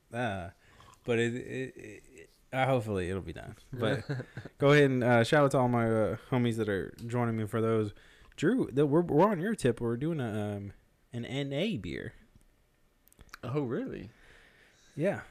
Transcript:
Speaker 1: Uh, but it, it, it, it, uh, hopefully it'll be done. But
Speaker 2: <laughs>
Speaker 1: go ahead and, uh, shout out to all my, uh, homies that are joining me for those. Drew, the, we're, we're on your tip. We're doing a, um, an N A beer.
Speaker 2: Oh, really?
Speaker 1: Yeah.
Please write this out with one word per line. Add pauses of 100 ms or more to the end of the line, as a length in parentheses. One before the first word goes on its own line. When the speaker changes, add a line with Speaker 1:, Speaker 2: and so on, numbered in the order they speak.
(140)
Speaker 1:
Uh, (560)
but
it,
it,
it, (120)
it, (240)
uh,
hopefully
it'll
be
done. (180)
But (280)
Speaker 2:
<laughs>
Speaker 1:
go
ahead
and,
uh,
shout
out
to
all
my,
uh, (160)
homies
that
are (140)
joining
me
for
those. (440)
Drew,
the,
we're,
we're
on
your
tip.
We're
doing
a,
um, (400)
an
N
A
beer. (1300)
Speaker 2:
Oh,
really? (840)
Speaker 1:
Yeah.